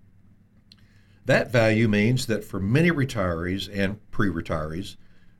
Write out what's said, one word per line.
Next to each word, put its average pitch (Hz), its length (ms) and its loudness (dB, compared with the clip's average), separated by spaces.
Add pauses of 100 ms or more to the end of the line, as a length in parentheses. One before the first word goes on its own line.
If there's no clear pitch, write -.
(1300)
That 147 240 2
value 113 380 4
means 104 380 2
that 107 180 -2
for 98 160 -8
many 139 300 2
retirees 95 840 -2
and 98 260 -2 (120)
pre-retirees, 85 840 -4 (440)